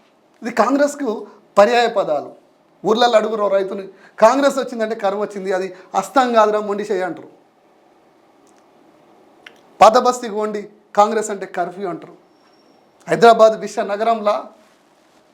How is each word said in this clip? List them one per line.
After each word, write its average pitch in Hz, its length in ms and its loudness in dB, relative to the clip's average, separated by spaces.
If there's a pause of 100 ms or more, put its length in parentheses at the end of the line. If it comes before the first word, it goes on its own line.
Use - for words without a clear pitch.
(420)
ఇది 233 80 -8
కాంగ్రెస్కు 262 760 -2 (320)
పర్యాయ 233 300 4
పదాలు. 156 440 -4 (540)
ఊర్లలో 233 260 2
అడుగురో 214 360 0
రైతుని, 196 400 -4 (300)
"కాంగ్రెస్ 269 400 4
వచ్చిందంటే 226 360 -6
కరువు 202 280 -4
వచ్చింది, 196 300 -6
అది 185 220 -4 (200)
అస్తం 240 380 0
కాదురా, 214 280 2
మొండి 202 220 -6
చేయి" 190 200 -4
అంటారు. 165 260 -10 (2500)
పాత 214 180 6
బస్తీకి 233 360 -2
పోండి, 214 340 -6 (280)
కాంగ్రెస్ 220 340 0
అంటే 190 160 -10
కర్ఫ్యూ 180 420 -8
అంటారు. 170 360 -14 (840)
హైదరాబాద్ 220 540 6
విశ్వ 202 280 -8
నగరంలా 208 440 -2 (1000)